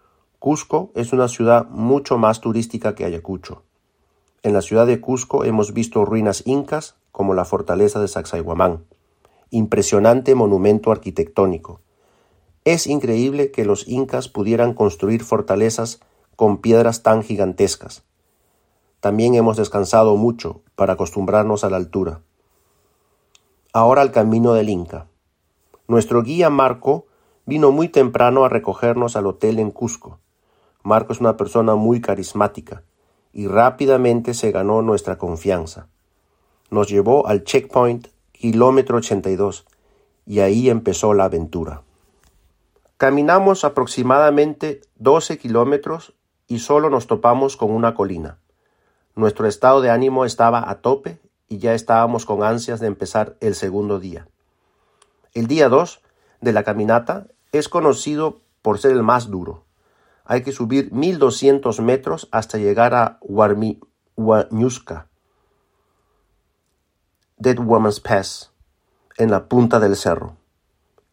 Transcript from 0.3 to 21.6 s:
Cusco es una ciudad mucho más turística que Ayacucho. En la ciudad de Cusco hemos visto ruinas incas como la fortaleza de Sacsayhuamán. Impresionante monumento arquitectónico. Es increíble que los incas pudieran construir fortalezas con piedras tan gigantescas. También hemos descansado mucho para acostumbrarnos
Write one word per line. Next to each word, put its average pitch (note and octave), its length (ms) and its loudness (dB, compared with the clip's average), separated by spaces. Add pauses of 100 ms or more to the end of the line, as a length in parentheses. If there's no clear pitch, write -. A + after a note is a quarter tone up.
Cusco D3+ 560 -4
es A#2+ 160 -4
una B2 160 2
ciudad A#2 400 2
mucho C3 500 0
más A2+ 220 2
turística A2+ 560 -4
que - 80 -8
Ayacucho. F2+ 600 -10 (800)
En G#2+ 120 0
la G2 80 2
ciudad A2+ 260 2
de A#2+ 140 0
Cusco C3 420 -4
hemos G#2+ 300 -2
visto A2+ 320 -2
ruinas G#2+ 400 -2
incas C#3 500 -4 (160)
como F#2+ 220 -2
la F#2 100 0
fortaleza F#2+ 560 -2
de G2+ 80 -2
Sacsayhuamán. E2+ 800 -4 (640)
Impresionante A2+ 840 2
monumento G#2 580 2
arquitectónico. F#2+ 880 -4 (840)
Es E3+ 240 0
increíble C#3 640 -2
que A#2+ 140 -4
los G2+ 220 -2
incas B2+ 420 -6
pudieran A#2 440 -2
construir A2 500 -2
fortalezas A2 760 -2 (380)
con G#2 220 2
piedras A2+ 440 2
tan A2 180 4
gigantescas. G2 840 -4 (1000)
También A2 340 2
hemos A2+ 220 2
descansado G#2+ 580 2
mucho A#2 460 -2 (140)
para F#2+ 180 0
acostumbrarnos G2+ 720 -2